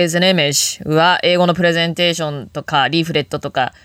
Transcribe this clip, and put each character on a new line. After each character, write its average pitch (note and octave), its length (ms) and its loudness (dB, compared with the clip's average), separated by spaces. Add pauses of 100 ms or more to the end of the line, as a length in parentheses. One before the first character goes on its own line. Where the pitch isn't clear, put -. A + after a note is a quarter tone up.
is E3+ 160 0
an F3 60 0
image D#3+ 680 0
は、 D#3+ 360 4
英 F3 120 2
語 F3+ 120 2
の F3 60 2
プ F3 100 0
レ E3+ 80 2
ゼ E3 120 0
ン E3+ 120 -4
テ F3 160 0
ー - 20 -8
シ E3+ 80 -6
ョ D3 220 -6
ン - 40 -16
と A#2+ 140 -10
か、 C#3 240 0
リ D3+ 140 0
ー D#3+ 40 0
フ E3 80 -6
レ D3+ 100 0
ッ - 20 -12
ト - 160 -6
と C#3+ 100 -8
か C3 240 -4 (100)